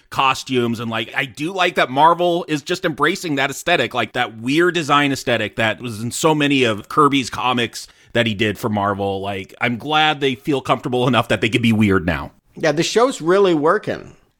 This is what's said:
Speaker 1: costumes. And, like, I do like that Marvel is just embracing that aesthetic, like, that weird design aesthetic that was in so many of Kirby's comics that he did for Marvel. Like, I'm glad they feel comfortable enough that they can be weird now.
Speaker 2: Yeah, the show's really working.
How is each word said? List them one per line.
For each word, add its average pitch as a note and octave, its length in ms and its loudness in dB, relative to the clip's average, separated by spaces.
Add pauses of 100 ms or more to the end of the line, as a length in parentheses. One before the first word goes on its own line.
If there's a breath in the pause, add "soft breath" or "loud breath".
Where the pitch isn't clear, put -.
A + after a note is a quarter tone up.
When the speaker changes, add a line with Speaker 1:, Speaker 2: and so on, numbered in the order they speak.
(100)
Speaker 1:
costumes. B2+ 720 -2
And, A#2 100 -8
like, A2+ 260 -6
I C3+ 80 -2
do C#3 300 -8
like F3+ 220 0
that E3 120 0
Marvel E3+ 580 2
is D3+ 140 -2
just - 240 -6
embracing D#3 520 -2
that C3+ 120 0
aesthetic, C#3 460 -2
like, A2+ 180 -2
that A#2 240 -4
weird D3+ 380 2
design C#3+ 380 2
aesthetic A2+ 440 -2
that A2 240 -2
was A2+ 220 -10
in A#2 80 -6
so D#3 240 2
many C#3+ 300 2
of G#2+ 260 -2
Kirby's C#3 400 2
comics A#2+ 580 -4 (240 soft breath)
that A#2 140 2
he A2 80 0
did G#2 240 0
for A#2+ 100 -4
Marvel. G2 540 -2
Like, G2 400 -8
I'm A#2+ 160 -2
glad D3+ 420 0
they C3+ 140 0
feel C3+ 260 -2
comfortable B2+ 480 0
enough A#2+ 200 2
that A2 120 0
they A#2+ 80 0
can A#2+ 140 0
be A#2 100 4
weird G2 320 4
now. C#2+ 280 -4 (220)
Speaker 2:
Yeah, D#3 180 0
the D#3+ 100 0
show's A#3 400 0
really F3+ 320 4
working. D3+ 600 -2 (260)